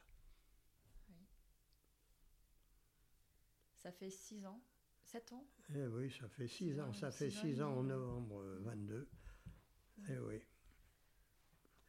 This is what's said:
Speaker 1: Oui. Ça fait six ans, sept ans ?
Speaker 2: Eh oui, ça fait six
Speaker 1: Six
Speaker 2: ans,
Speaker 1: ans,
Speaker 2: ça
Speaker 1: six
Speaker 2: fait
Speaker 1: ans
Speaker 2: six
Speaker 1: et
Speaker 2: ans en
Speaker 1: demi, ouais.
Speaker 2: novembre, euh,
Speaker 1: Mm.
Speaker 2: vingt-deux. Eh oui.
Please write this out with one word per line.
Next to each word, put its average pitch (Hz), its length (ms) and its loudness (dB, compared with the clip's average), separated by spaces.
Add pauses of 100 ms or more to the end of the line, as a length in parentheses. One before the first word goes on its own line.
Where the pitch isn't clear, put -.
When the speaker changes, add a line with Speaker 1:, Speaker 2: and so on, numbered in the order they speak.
(1080)
Speaker 1:
Oui. 185 180 -18 (2500)
Ça - 160 -8
fait 190 200 -6
six 196 340 -8
ans, 214 180 -8 (380)
sept 233 320 -8
ans ? 262 120 -8 (280)
Speaker 2:
Eh 143 140 4
oui, 123 240 2
ça - 160 -6
fait 120 200 0
six 175 240 2
Speaker 1:
Six 139 80 4
Speaker 2:
ans, 139 100 2
Speaker 1:
ans, 113 40 2
Speaker 2:
ça 127 180 2
Speaker 1:
six - 60 -6
Speaker 2:
fait 143 200 4
Speaker 1:
ans - 40 -2
Speaker 2:
six 160 180 6
Speaker 1:
et - 40 6
Speaker 2:
ans 147 80 6
en 127 120 6
Speaker 1:
demi, 135 80 6
ouais. 131 60 4
Speaker 2:
novembre, 120 440 2
euh, 95 180 -2
Speaker 1:
Mm. 98 40 0
Speaker 2:
vingt-deux. 110 460 0 (1000)
Eh 131 100 2
oui. 110 200 0 (1500)